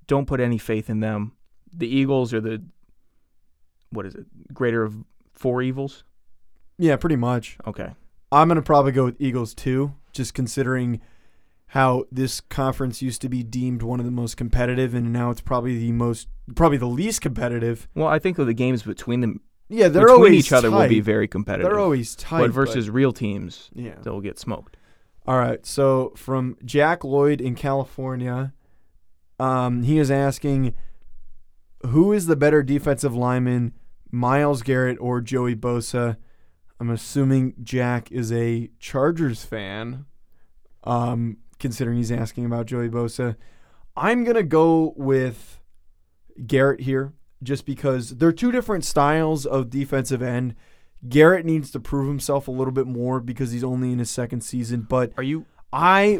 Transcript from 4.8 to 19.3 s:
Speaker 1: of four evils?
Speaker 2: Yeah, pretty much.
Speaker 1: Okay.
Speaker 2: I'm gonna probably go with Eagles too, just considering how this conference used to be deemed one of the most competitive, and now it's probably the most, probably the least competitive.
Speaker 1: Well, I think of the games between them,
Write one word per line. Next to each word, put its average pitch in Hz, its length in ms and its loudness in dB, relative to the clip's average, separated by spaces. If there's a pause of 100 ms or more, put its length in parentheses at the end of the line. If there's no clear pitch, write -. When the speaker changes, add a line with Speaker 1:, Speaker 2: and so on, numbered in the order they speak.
Speaker 1:
of 107 140 -6 (360)
four 127 300 -2
evils? 131 420 -6 (760)
Speaker 2:
Yeah, 156 180 4
pretty 160 200 0
much. 120 400 -2 (100)
Speaker 1:
Okay. - 240 -10 (400)
Speaker 2:
I'm 151 180 6
gonna 165 140 2
probably 143 300 4
go 131 140 2
with 123 140 -4
Eagles 123 340 -4
too, 135 400 -2 (180)
just - 220 -8
considering 123 680 -2 (680)
how 131 440 2
this 127 280 -4
conference 131 600 -4
used 127 220 -6
to 131 80 -4
be 123 120 -4
deemed 123 400 -6
one 120 160 -4
of 120 60 -4
the 120 80 -4
most 120 240 -4
competitive, 123 580 0
and 117 180 -2
now 120 180 -2
it's 117 100 -6
probably 123 380 -2
the 117 140 -2
most, 117 360 -2 (260)
probably 151 240 4
the 123 80 -2
least 156 360 -4
competitive. 120 720 -4
Speaker 1:
Well, 156 140 0
I 156 100 2
think 180 200 -2
of 143 80 2
the 117 80 2
games 123 280 0
between 117 380 -4
them, 113 200 -2 (280)